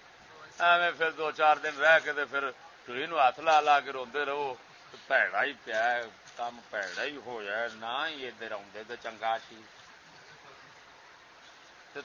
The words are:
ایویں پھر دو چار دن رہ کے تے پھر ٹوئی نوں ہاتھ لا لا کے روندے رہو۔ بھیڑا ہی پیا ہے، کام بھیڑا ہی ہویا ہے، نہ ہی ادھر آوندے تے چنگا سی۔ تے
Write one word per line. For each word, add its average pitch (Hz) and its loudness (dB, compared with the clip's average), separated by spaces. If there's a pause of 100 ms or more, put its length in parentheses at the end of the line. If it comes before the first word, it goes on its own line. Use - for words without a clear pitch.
(580)
ایویں 175 4
پھر 160 0
دو 151 -4
چار 151 6
دن 147 -6
رہ 156 6
کے 147 -4
تے 143 -2
پھر 135 -4 (340)
ٹوئی 127 -8
نوں 170 -6
ہاتھ 127 4
لا 156 4
لا 147 6
کے 131 -6
روندے 131 -4
رہو۔ 139 -4 (520)
بھیڑا 110 2
ہی 139 -4 (120)
پیا 117 0
ہے، 120 -2 (340)
کام 120 -10 (100)
بھیڑا 101 -6
ہی 147 -6
ہویا 110 -6
ہے، 117 -2
نہ 117 -6
ہی 139 -10
ادھر 113 -10
آوندے 101 -12
تے 120 -10
چنگا 113 -4 (120)
سی۔ 110 -20 (2250)
تے 147 -10